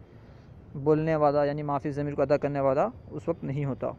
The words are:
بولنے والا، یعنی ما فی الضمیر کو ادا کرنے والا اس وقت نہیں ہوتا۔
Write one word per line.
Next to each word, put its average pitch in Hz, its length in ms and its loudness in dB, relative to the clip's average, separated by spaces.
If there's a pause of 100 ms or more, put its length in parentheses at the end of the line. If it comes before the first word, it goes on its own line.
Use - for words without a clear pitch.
(760)
بولنے 156 400 2
والا، 147 280 4
یعنی 143 180 0
ما 143 160 -2
فی 151 120 -4
الضمیر 143 240 -4
کو 143 80 0
ادا 143 160 4
کرنے 143 220 -2
والا 139 280 4 (240)
اس - 180 -10
وقت - 140 -4
نہیں 143 220 -4
ہوتا۔ 127 220 -4 (120)